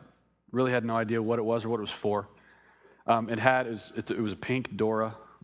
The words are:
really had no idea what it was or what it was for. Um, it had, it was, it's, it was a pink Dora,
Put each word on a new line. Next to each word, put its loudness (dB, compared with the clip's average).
really 2
had 2
no 0
idea 2
what 0
it 0
was 0
or -4
what 0
it -2
was -6
for. -2
Um, 4
it -2
had, 4
it -6
was, -8
it's, -6
it -2
was 0
a -6
pink -4
Dora, 0